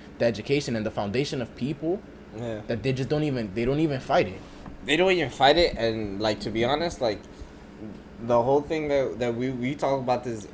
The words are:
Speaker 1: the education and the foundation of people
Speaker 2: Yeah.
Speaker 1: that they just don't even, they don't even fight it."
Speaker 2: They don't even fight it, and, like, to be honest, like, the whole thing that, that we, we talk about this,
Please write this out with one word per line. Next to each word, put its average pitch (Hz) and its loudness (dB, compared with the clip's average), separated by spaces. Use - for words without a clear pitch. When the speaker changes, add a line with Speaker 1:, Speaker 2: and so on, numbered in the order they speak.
Speaker 1:
the 120 2
education 117 0
and 110 -2
the 107 -2
foundation 123 -2
of 117 -8
people 156 -2
Speaker 2:
Yeah. 110 -6
Speaker 1:
that 117 -2
they 131 2
just 127 -2
don't 151 2
even, 123 -2
they 117 0
don't 135 2
even 147 2
fight 143 2
it." 92 -8
Speaker 2:
They 139 4
don't 185 6
even 160 2
fight 139 6
it, 170 4
and, 110 -2
like, 107 0
to 110 -4
be 113 2
honest, 151 0
like, 107 0
the 120 6
whole 135 4
thing 151 -2
that, 131 2
that 120 0
we, 127 -2
we 127 -2
talk 139 0
about 123 0
this, 110 -6